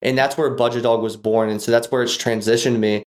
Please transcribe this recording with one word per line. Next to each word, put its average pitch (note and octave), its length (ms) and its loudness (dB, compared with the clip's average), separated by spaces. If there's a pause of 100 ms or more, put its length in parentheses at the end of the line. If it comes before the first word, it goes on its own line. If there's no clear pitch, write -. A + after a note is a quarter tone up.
And C3 160 0
that's C3+ 200 0
where D3+ 140 0
Budget A#2+ 320 0
Dog A#2 180 2
was G#2+ 160 -4
born. A2 320 0
And G#2 120 -4
so A#2 100 -2
that's A#2 200 2
where B2+ 120 0
it's A#2+ 140 -4
transitioned A2+ 640 0
me. G#2+ 240 0 (120)